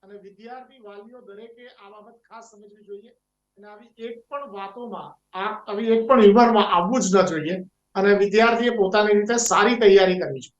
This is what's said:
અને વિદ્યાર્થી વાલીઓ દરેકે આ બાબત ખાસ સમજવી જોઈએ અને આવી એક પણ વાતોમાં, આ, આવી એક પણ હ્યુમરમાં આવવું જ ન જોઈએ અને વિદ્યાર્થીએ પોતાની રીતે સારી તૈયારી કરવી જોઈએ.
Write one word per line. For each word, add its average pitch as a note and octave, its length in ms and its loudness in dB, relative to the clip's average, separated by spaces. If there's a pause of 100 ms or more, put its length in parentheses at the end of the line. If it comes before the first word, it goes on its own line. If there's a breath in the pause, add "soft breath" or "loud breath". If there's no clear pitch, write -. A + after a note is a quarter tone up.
અને G3+ 160 -20
વિદ્યાર્થી A#3 600 -20
વાલીઓ G#3+ 420 -20
દરેકે A#3 480 -20
આ G3+ 220 -20
બાબત G#3+ 240 -20
ખાસ G3+ 360 -20
સમજવી G#3 340 -20
જોઈએ G3+ 240 -20 (480)
અને G3+ 100 -20
આવી G#3 200 -20 (120)
એક A3+ 300 -16
પણ C#4+ 220 -12
વાતોમાં, G3 880 -16
આ, F#3+ 60 -6
આવી G#3+ 420 -8
એક A3+ 220 0
પણ B3+ 120 4
હ્યુમરમાં G#3+ 520 4
આવવું F#3+ 280 -2
જ F#3 160 -2
ન F#3+ 60 4
જોઈએ E3 420 -6 (300)
અને G3+ 200 2
વિદ્યાર્થીએ A3+ 560 0
પોતાની G#3 420 0
રીતે G#3 240 0
સારી A3 400 0
તૈયારી G3 420 4
કરવી C#3 220 -8
જોઈએ. - 200 -20